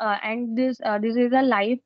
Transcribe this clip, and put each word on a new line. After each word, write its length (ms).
uh, 200
and 360
this, 260
uh, 160
this 160
is 160
a 120
live 420